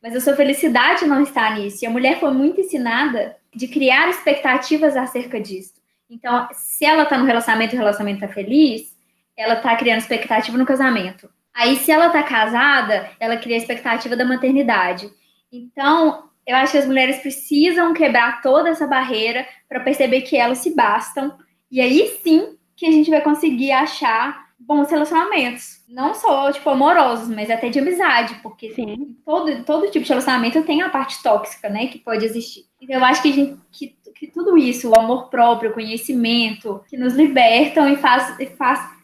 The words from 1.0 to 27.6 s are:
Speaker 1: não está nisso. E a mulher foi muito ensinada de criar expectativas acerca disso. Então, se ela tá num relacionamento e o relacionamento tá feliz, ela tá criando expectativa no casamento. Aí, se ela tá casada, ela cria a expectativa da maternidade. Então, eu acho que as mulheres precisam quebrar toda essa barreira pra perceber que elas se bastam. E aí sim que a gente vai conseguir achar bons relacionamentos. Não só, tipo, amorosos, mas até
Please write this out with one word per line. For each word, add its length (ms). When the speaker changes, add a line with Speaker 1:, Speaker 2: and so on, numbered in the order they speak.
Speaker 1:
não 180
está 320
nisso. 280
E 40
a 20
mulher 300
foi 120
muito 300
ensinada 760
de 120
criar 420
expectativas 880
acerca 420
disso. 340
Então, 420
se 340
ela 200
tá 120
num 80
relacionamento 480
e 40
o 20
relacionamento 400
tá 80
feliz, 680
ela 200
tá 200
criando 260
expectativa 560
no 80
casamento. 640
Aí, 240
se 140
ela 180
tá 120
casada, 880
ela 180
cria 180
a 20
expectativa 580
da 100
maternidade. 840
Então, 760
eu 120
acho 160
que 40
as 80
mulheres 340
precisam 720
quebrar 480
toda 280
essa 160
barreira 600
pra 100
perceber 420
que 140
elas 220
se 180
bastam. 640
E 80
aí 420
sim 360
que 100
a 60
gente 180
vai 120
conseguir 500
achar 720
bons 300
relacionamentos. 1000
Não 260
só, 380
tipo, 180
amorosos, 600
mas 200
até 200